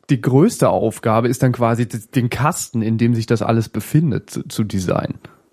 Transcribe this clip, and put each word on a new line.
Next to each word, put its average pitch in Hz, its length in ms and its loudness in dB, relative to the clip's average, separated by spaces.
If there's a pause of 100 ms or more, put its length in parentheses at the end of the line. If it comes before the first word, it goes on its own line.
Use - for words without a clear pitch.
die 117 120 0
größte 135 480 4
Aufgabe 110 600 0
ist 143 140 -4
dann 127 100 4
quasi 117 340 0
d-, 107 140 -8 (120)
den 120 160 0
Kasten, 131 520 -2
in 113 160 0
dem 117 180 2
sich 113 100 -2
das 117 160 0
alles 113 280 0
befindet, - 600 0
zu, - 180 -8
zu - 180 -4
designen. 95 520 -2 (360)